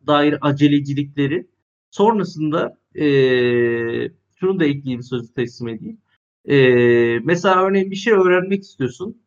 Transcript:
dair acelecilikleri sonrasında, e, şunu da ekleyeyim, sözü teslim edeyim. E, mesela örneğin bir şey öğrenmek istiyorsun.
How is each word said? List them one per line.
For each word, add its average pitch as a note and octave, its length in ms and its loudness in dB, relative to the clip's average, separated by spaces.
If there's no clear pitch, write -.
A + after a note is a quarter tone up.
dair D3 340 2
acelecilikleri C#3+ 1080 -2
sonrasında, F#3 840 -2
e, D3+ 100 -2
şunu F#3 200 -2
da D#3+ 60 0
ekleyeyim, C3+ 380 -6
sözü A#2+ 300 -10
teslim A#2 340 -8
edeyim. A#2 300 -12
E, A#2+ 760 4
mesela F3+ 440 0
örneğin G3 280 0
bir G3 40 -8
şey A3 180 0
öğrenmek F#3 500 2
istiyorsun. F3 640 -10